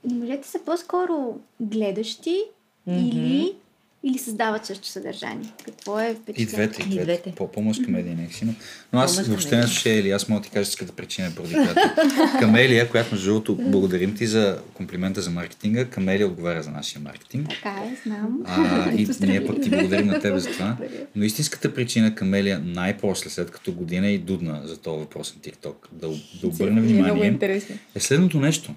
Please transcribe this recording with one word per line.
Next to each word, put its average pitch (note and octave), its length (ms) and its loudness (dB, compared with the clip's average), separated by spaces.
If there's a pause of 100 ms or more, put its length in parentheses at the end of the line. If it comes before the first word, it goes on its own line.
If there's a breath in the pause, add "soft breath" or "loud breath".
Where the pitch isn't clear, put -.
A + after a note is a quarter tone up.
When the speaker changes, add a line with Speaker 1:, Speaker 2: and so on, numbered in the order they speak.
Speaker 1:
Но B3 120 -2
мъжете B3 320 -6
са - 180 -8
по-скоро E4+ 720 -2 (200)
гледащи A3 800 -2 (460)
Speaker 2:
Мгм. F3+ 200 0
Speaker 1:
или, C4 460 0 (500)
или B3+ 140 0
създават A3 480 -2
също G3 220 -10
съдържание? - 640 -10 (160)
Какво G#3 340 -8
е A3+ 120 0
Speaker 3:
И A3 40 -4
Speaker 1:
впечатлението? G3+ 400 -6
Speaker 3:
двете, G#3+ 260 0
и - 40 -4
Speaker 2:
И G3 40 -6
Speaker 3:
двете. F#3 160 0
Speaker 2:
двете. F3 300 -2
Speaker 3:
По-, - 160 -6
по-мъжка G#2+ 320 -2
Speaker 1:
Мгм. D#3 80 -2
Speaker 3:
медия, F2 240 -2
нека E2 180 -8
си, - 120 -6
но, A2+ 80 0 (400 loud breath)
но A#2+ 60 4
аз C3 140 4
Speaker 2:
По-мъжка A#2+ 160 0
Speaker 3:
въобще G2 220 0
не A#2+ 60 6
Speaker 2:
медия. A#2+ 100 4
Speaker 3:
слушая, G#2+ 320 2
или G2 120 2
аз G2+ 180 -2
мога G#2+ 120 2
да - 60 -10
ти - 40 -18
кажа G#2 100 0
истинската F#2 320 -6
причина, F2+ 420 -8
поради E3 180 -8
която D4 280 4
<laughs> D4+ 580 4
Камелия, A#2+ 500 8
която, A#2 220 2
между F#2+ 180 -2
другото, G#2+ 260 2
благодарим F#2 600 2
ти A#2+ 120 -2
за G#2 320 2 (140)
комплимента F#2 480 -4
за F2 80 -4
маркетинга. G#2 560 -2
Камелия G2 420 2
отговаря E2+ 360 -2
за D2+ 80 -10
нашия D2 300 -10
маркетинг. B2+ 480 -8
Speaker 1:
Така - 200 -8 (160)
е, B3+ 180 -8
знам. A3 420 -4
Speaker 3:
А, F3+ 520 2
и G#3 80 4
Speaker 1:
<laughs> - 20 -2
Поздрави. G3 240 2
Speaker 3:
ние G3 160 2
пък - 140 -2
ти B3+ 80 2
благодарим G#3 380 2
на F#3+ 120 2
тебе F#2+ 200 0
за E2 120 -4
това. G#2 280 -2
Speaker 1:
Благодаря. - 260 -10 (100)
Speaker 3:
Но G#2 80 0
истинската C3 500 0
причина A2+ 420 2
Камелия G2 500 2
най-после, F2+ 640 -2
след F2 220 -6
като - 220 -10
година F2+ 340 -2
и G2+ 100 2
дудна E2+ 480 -4
за D#2 120 -10
този D#2+ 220 -6
въпрос D2+ 360 -10
на D2 60 -20
TikTok, D2+ 340 -14 (160)
да, D#2+ 160 -10 (340)
да - 60 0
обърне G2 340 2
Speaker 2:
Ми A3+ 60 4
е - 60 6
много G3 100 8
Speaker 3:
внимание, G3+ 240 4
Speaker 2:
интересно. G3+ 480 0 (200)
Speaker 3:
е G2+ 40 -6
следното D#3+ 400 4
нещо. C#3+ 380 0